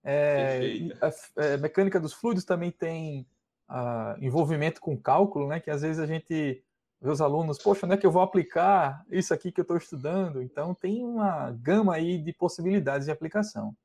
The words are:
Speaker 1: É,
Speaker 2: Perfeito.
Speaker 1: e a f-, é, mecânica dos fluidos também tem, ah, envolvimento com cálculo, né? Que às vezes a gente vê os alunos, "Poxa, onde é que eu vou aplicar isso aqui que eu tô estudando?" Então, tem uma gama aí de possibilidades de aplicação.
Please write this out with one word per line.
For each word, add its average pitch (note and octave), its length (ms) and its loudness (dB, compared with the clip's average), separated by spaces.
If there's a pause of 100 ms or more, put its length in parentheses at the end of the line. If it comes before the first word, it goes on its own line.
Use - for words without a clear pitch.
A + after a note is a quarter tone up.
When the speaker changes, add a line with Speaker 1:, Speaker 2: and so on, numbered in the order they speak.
Speaker 1:
É, C#3 560 0
Speaker 2:
Perfeito. B2+ 280 -4
Speaker 1:
e - 180 -4
a - 20 2
f-, - 300 -6
é, C#3+ 200 0
mecânica F#3+ 440 2
dos D#3 120 -6
fluidos A3 320 -2
também F3 260 -2
tem, D#3+ 560 -8 (420)
ah, A#2+ 520 -6
envolvimento D3+ 600 0
com D3 160 -4
cálculo, C#3+ 500 2
né? D#3 140 -4
Que D#3 100 -10
às D3 120 -2
vezes D#3+ 160 -2
a D#3 80 -4
gente D#3 580 -4 (360)
vê C3 100 -2
os D3 100 0
alunos, D3+ 380 0
"Poxa, G3 260 2
onde F3+ 100 4
é G3 40 2
que G3+ 80 2
eu E3+ 40 8
vou F3+ 120 6
aplicar F3 880 2
isso F3+ 240 0
aqui E3+ 180 -6
que - 80 0
eu - 40 0
tô E3+ 120 0
estudando?" D#3 680 -4
Então, D3+ 320 -6
tem A3 300 -4
uma G3 480 -2
gama F3 420 2
aí E3+ 240 0
de D#3+ 140 -6
possibilidades E3 760 0
de D#3 60 -2
aplicação. D#3 600 -6 (100)